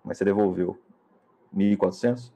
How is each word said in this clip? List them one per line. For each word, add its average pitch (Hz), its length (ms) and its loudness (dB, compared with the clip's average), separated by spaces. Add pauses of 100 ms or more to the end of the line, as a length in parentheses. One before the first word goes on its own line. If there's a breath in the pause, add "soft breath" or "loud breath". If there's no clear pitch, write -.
Mas 62 160 -10
você - 80 -2
devolveu 95 560 0 (680)
mil 101 200 2
e 101 60 2
quatrocentos 120 580 -2